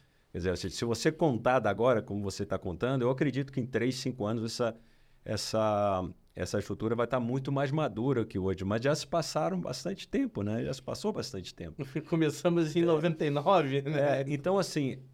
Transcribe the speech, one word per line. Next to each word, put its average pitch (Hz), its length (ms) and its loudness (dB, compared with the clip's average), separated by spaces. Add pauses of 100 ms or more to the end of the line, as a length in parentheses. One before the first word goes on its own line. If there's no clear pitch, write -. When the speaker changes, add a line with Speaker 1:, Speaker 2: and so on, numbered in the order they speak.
(300)
Speaker 1:
quer - 80 -10
dizer, 87 200 0
se, 95 100 -4
se - 160 -4
você 117 260 2
contar 131 480 2
da 107 120 2
agora, 110 320 2
como 101 200 -6
você 98 220 -4
tá 95 140 -4
contando, 120 420 -2
eu 120 100 2
acredito 135 400 0
que 131 100 -4
em - 60 -2
três, 127 280 0
cinco 123 320 -4
anos 110 180 -2
essa, 113 320 -2 (480)
essa, 104 840 0 (280)
essa 92 240 -2
estrutura 107 360 -2
vai 117 120 2
tá 127 120 0
muito 131 320 -2
mais 139 200 0
madura 127 560 0
que 101 120 -6
hoje. 95 240 0
Mas 104 200 0
já 143 120 4
se 156 120 -6
passaram 165 520 -2
bastante - 480 -6
tempo, 247 360 -2
né? 110 220 -2
Já 143 100 -4
se 135 80 -12
passou 151 320 -4
bastante 98 400 -8
tempo. 82 280 -10 (140)
Speaker 2:
<laughs> 151 140 -6
Começamos 160 680 2
em 165 60 4
Speaker 1:
É. - 20 6
Speaker 2:
noventa 160 400 4
e 151 60 2
nove, 143 500 4
né? 139 400 2
Speaker 1:
É, 139 80 0
então, 147 300 2
assim, 143 400 0 (160)